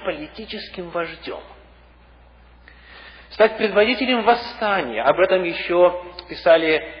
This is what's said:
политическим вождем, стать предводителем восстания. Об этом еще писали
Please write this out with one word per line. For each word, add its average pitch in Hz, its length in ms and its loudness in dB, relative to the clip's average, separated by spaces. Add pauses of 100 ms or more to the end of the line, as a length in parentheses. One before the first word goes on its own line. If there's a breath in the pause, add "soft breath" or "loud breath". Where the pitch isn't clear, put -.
политическим 180 880 -10
вождем, 165 520 -10 (1900 loud breath)
стать 214 280 2
предводителем 226 680 2
восстания. 196 800 -2
Об 147 160 2
этом 185 240 4
еще 175 640 2 (220)
писали 160 580 2 (160)